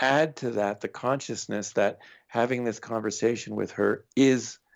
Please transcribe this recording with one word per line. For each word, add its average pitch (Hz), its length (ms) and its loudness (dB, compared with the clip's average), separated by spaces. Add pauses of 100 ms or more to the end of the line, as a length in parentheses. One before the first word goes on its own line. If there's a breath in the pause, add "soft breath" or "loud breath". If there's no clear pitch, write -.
add 147 360 4
to 127 160 -4
that 104 280 -2
the - 80 -6
consciousness 113 840 -4
that 104 260 0 (300 loud breath)
having 123 360 0
this 110 140 -4
conversation 113 760 -2
with 101 160 -4
her 101 320 0 (120)
is 131 420 4 (180)